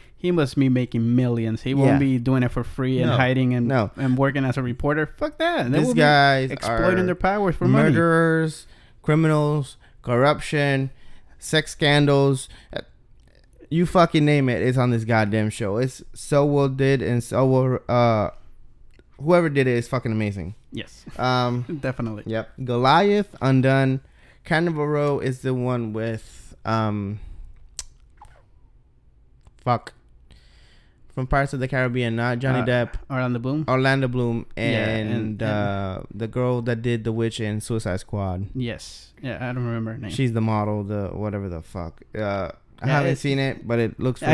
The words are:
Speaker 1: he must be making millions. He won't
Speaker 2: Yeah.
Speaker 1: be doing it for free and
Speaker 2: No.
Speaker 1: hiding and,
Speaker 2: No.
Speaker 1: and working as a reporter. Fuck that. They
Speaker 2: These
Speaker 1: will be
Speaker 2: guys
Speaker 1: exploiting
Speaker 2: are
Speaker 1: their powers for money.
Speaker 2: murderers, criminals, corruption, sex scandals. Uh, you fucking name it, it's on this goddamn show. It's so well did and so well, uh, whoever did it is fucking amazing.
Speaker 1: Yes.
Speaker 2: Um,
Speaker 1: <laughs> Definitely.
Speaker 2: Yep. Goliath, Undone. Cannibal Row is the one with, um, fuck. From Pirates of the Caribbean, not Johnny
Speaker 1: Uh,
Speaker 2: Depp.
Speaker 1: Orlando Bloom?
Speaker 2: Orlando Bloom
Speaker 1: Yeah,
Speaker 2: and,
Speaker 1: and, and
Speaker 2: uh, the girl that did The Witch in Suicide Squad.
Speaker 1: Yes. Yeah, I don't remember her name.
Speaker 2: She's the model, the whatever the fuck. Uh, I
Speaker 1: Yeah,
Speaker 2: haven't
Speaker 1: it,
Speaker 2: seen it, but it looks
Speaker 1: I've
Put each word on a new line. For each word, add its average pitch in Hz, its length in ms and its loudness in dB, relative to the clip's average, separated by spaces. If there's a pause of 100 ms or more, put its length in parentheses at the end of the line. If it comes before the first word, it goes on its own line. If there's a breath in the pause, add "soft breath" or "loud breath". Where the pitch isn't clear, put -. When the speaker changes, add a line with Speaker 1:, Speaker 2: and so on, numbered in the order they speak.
(180 soft breath)
Speaker 1:
he 180 140 -2
must 151 280 0
be 135 80 4
making 120 480 2
millions. 117 460 0
He 127 120 -4
won't 135 200 4
Speaker 2:
Yeah. - 60 4
Speaker 1:
be 135 180 2
doing 127 260 2
it 120 80 0
for 120 140 -4
free 131 340 -2
and 127 120 2
Speaker 2:
No. - 40 2
Speaker 1:
hiding 131 380 2
and, 120 140 0
Speaker 2:
No. 117 280 2
Speaker 1:
and 127 220 0
working 139 260 0
as 127 140 -2
a 131 60 -4
reporter. 147 420 -2
Fuck - 320 -8
that. 320 340 -2
They 135 60 2
Speaker 2:
These 151 100 2
Speaker 1:
will 247 60 0
be 226 80 0
Speaker 2:
guys 139 500 4
Speaker 1:
exploiting 135 480 0
Speaker 2:
are 185 60 0
Speaker 1:
their 180 100 -2
powers 190 400 -2
for - 140 -2
money. 147 220 6
Speaker 2:
murderers, 165 760 2 (360 soft breath)
criminals, 151 760 2 (240 soft breath)
corruption, 135 880 2 (480 soft breath)
sex - 340 -2
scandals. 143 800 4 (260 loud breath)
Uh, - 60 -10 (880)
you 170 160 2
fucking 165 400 4
name 143 240 4
it, 101 120 0
it's 127 160 2
on 127 120 2
this 113 160 0
goddamn 110 440 2
show. 104 280 -4
It's 131 260 -4 (100)
so 143 320 2
well 143 220 2
did 135 340 0
and 117 220 0
so 127 220 0
well, 131 420 2
uh, 113 440 2 (920)
whoever 170 260 4
did 139 180 2
it 123 100 2
is 117 100 -2
fucking 123 240 -4
amazing. 104 440 -4 (160)
Speaker 1:
Yes. - 340 -14 (120)
Speaker 2:
Um, 123 640 0
Speaker 1:
<laughs> - 20 -18
Definitely. 117 440 -6
Speaker 2:
Yep. 110 240 -4 (140)
Goliath, 156 800 2
Undone. 135 600 2 (440 soft breath)
Cannibal 160 420 -2
Row 147 320 0
is 131 220 -4
the 131 120 -2
one 123 400 -2
with, 110 600 -8 (100)
um, 104 540 -2 (2500 soft breath)
fuck. 120 300 -2 (1200 soft breath)
From 127 140 -6
Pirates 139 260 0
of 135 60 -4
the 127 80 -2
Caribbean, 123 480 0
not 120 240 -2
Johnny 131 220 0
Speaker 1:
Uh, 117 40 -2
Speaker 2:
Depp. 123 280 0 (180)
Speaker 1:
Orlando 127 280 -2
Bloom? 139 280 -4
Speaker 2:
Orlando 131 400 2
Bloom 120 380 -2 (100)
Speaker 1:
Yeah, - 80 -4
Speaker 2:
and, 110 460 0
Speaker 1:
and, 110 120 -2 (200)
and - 20 -4
Speaker 2:
uh, 101 580 -2 (120)
the 110 140 -6
girl 123 340 -2
that 117 200 -2
did 117 220 -2
The 113 80 -2
Witch 113 300 -2
in 107 180 -2
Suicide 107 400 -4
Squad. 98 560 -6
Speaker 1:
Yes. - 560 -10 (100)
Yeah, 120 200 -8
I 123 100 -6
don't 123 140 -4
remember 113 280 -4
her 113 40 -10
name. 101 140 -10
Speaker 2:
She's 127 200 0
the 113 100 0
model, 107 420 0
the 101 280 -4
whatever 98 380 -6
the 82 120 -8
fuck. 82 400 -12 (160)
Uh, 101 340 -4 (300)
I 131 60 -4
Speaker 1:
Yeah, 151 60 0
Speaker 2:
haven't 139 200 2
Speaker 1:
it, 131 40 -4
Speaker 2:
seen 139 200 -2
it, 135 300 -4
but 117 120 0
it 113 200 -2
looks 123 240 -2
Speaker 1:
I've 143 100 -2